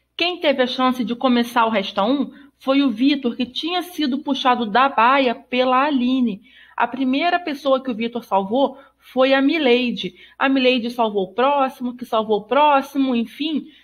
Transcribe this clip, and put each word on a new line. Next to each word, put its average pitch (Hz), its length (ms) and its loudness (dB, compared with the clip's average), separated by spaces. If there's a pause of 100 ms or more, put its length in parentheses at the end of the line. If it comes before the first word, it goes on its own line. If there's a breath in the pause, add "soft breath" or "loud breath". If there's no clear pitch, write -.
(160 soft breath)
Quem 349 240 -4
teve 285 220 0
a 247 60 2
chance 254 360 0
de 226 120 -4
começar 240 500 2
o 220 60 0
Resta 196 320 -2
um 254 280 0 (280 loud breath)
foi 269 240 2
o 269 80 2
Vitor, 254 440 0
que 247 120 -4
tinha 339 340 -4
sido 294 380 -4
puxado 254 440 0
da 233 240 2
baia 254 460 2
pela 254 520 0
Aline. 247 580 0 (340 loud breath)
A 240 100 0
primeira 269 520 0
pessoa 285 420 -2
que 269 80 -8
o 226 60 -4
Vitor 233 280 -6
salvou 214 540 0 (220 loud breath)
foi 262 340 2
a 269 80 4
Mileide. 247 720 0 (240 loud breath)
A 269 100 0
Mileide 254 440 2
salvou 214 320 -2
o 185 100 -8
próximo, 262 640 -2
que 233 80 -12
salvou 214 360 -2
o - 20 -18
próximo, 277 720 2
enfim, 269 500 -4 (180 loud breath)